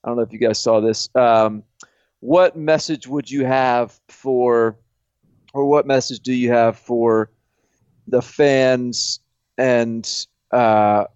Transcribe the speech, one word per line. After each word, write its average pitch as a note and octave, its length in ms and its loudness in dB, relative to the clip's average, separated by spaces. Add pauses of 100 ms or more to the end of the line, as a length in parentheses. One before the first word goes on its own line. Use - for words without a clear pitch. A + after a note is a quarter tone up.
I - 40 -10
don't A#2+ 100 -4
know A#2 60 -2
if A2+ 100 -8
you G#2+ 60 -18
guys A2 180 0
saw A2+ 220 0
this, A2 340 -2
um, A2 480 2 (600)
what E3+ 340 2
message D#3 500 -2
would C#3 240 -8
you C3+ 160 -2
have B2+ 540 0 (100)
for, A#2+ 680 0 (760)
or C#3 120 -2
what D3 200 2
message B2+ 360 -2
do B2+ 120 -6
you B2 160 0
have A#2 260 2
for A2+ 540 0 (760)
the B2 160 0
fans C3 960 0 (400)
and, A#2 680 -2 (240)
uh, G#2+ 540 2 (120)